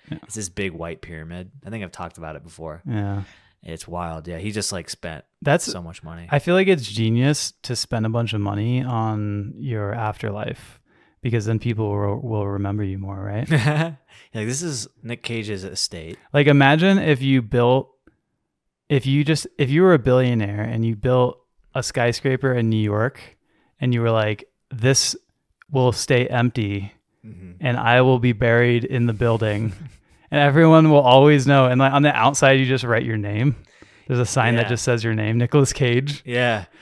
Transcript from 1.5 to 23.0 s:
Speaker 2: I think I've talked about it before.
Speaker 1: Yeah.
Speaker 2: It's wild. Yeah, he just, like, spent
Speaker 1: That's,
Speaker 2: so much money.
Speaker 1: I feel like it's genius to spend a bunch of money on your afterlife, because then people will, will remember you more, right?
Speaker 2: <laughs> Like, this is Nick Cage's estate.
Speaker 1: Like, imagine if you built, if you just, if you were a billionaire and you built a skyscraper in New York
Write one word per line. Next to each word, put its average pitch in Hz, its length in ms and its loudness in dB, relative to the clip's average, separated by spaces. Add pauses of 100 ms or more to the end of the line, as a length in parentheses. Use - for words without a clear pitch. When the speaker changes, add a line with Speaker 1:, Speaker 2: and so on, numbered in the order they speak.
Speaker 2:
I - 20 -16
think 107 160 -12
I've 82 80 -14
talked 85 240 -14
about 78 200 -14
it 69 60 -18
before. 80 460 -16
Speaker 1:
Yeah. 101 360 -6 (400)
Speaker 2:
It's 82 240 -16
wild. 82 400 -10
Yeah, 82 100 -12
he 104 140 -10
just, 101 200 -6
like, 87 160 -12
spent - 360 -14 (180)
Speaker 1:
That's, 143 220 0
Speaker 2:
so 90 180 -10
much 82 220 -18
money. 85 260 -18
Speaker 1:
I 147 80 0
feel 175 160 0
like 190 140 2
it's 147 200 0
genius 117 640 0 (120)
to 123 100 -8
spend 113 320 -4
a - 20 -2
bunch 113 240 -2
of 107 80 -4
money 110 440 -2
on 104 720 -4
your 107 340 -6
afterlife, 107 880 -8 (420)
because 113 220 -2
then 110 140 -2
people 107 320 -4
will, 101 300 -2
will 107 260 -4
remember 101 380 -4
you 95 140 -6
more, 98 220 -10
right? 101 280 -8
Speaker 2:
<laughs> 151 480 -2 (360)
Like, 110 140 -6
this 135 160 -6
is 139 240 -8 (160)
Nick 117 220 -12
Cage's 107 400 -8
estate. 87 540 -10 (140)
Speaker 1:
Like, 143 140 4
imagine 151 520 6
if 147 220 0
you 135 220 2
built, 123 480 0 (1000)
if 135 180 0
you 139 180 2
just, 151 220 -2 (120)
if 135 120 0
you 156 120 4
were 185 100 6
a 156 60 6
billionaire 117 640 0
and 113 240 -4
you 113 100 -2
built 127 420 0 (360)
a 127 80 -4
skyscraper 127 720 -2
in 117 160 0
New 110 120 2
York 107 380 -2 (600)